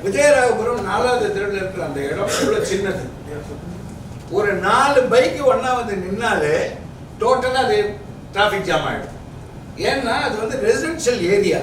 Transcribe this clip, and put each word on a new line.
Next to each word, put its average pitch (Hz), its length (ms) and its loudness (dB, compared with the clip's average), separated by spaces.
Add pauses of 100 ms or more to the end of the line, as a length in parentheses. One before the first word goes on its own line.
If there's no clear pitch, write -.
விஜயராகபுரம் 240 760 4
நாலாவது 214 520 0
தெருவில் 202 220 -2
இருக்கிற 185 300 -4
அந்த 139 140 -6
இடம் 143 280 -2
எவ்வளவு - 380 2
சின்னது. 190 420 -2 (1200)
ஒரு 202 220 2
நாலு 247 480 4
பைக்கு 262 420 4
ஒண்ணா 254 300 4
வந்து 214 220 -2
நின்னாலே 190 760 0 (480)
டோட்டலா 254 340 2
அது - 520 0 (280)
டிராஃபிக் 196 280 2
ஜாம் 165 260 0
ஆயிடும். - 280 -8 (600)
ஏன்னா 254 440 0
அது 226 160 -2
வந்து 214 200 -4
ரெசிடென்ஷியல் 247 640 0
ஏரியா. 180 420 2